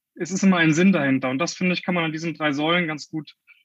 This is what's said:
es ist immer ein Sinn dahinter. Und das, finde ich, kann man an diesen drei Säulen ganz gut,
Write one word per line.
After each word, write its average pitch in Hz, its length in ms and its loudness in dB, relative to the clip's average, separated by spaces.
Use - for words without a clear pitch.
es 170 160 -8
ist 190 120 -2
immer 190 140 6
ein 160 160 4
Sinn 180 180 6
dahinter. 135 380 0
Und 135 100 -4
das, 165 160 -4
finde 180 180 -2
ich, 170 80 -6
kann 180 140 -4
man 170 80 -2
an 160 80 -4
diesen 160 220 -6
drei 151 180 -2
Säulen 160 360 0
ganz 156 200 -10
gut, 156 280 -10